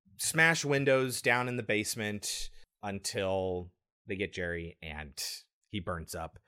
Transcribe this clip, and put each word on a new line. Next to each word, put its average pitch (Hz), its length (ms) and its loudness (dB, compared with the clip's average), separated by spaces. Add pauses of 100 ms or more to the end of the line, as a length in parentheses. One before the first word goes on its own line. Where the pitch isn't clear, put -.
(160)
smash 160 480 4
windows 135 580 4
down 123 260 4
in 123 80 -2
the 120 60 -2
basement 107 880 -2 (320)
until 95 880 -2 (360)
they 101 100 -4
get 95 160 -2
Jerry, 85 500 -4
and 76 300 -10 (560)
he 104 120 -4
burns 85 340 -6
up. 80 340 -8